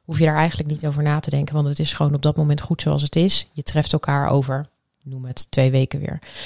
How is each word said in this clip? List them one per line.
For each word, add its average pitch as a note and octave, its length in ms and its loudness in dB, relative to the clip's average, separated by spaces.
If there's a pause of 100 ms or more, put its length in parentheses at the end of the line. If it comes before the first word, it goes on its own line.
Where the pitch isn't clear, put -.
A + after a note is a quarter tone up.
hoef D#3 160 -4
je D#3+ 60 6
daar D3+ 120 4
eigenlijk D#3+ 320 0
niet D3+ 160 -4
over D3 180 0
na D3+ 160 2
te - 100 -6
denken, D3 260 -2
want D3 120 2
het C#3+ 120 -2
is D#3 140 -2
gewoon D3 200 2
op C#3+ 80 -2
dat D3+ 140 2
moment D3 260 2
goed - 200 -2
zoals D3 200 0
het D3 140 -4
is. F3+ 380 2
Je D3 100 -10
treft - 300 0
elkaar C#3+ 360 0
over, C3+ 360 0 (380)
noem C3 220 -12
het, B2+ 260 -4
twee C3 200 4
weken C3 280 0
weer. - 200 -6 (260)